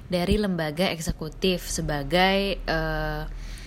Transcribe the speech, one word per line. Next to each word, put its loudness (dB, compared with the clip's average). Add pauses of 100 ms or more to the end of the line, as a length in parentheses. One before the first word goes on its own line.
Dari 2
lembaga 0
eksekutif -2
sebagai, 2
eh, -2 (440)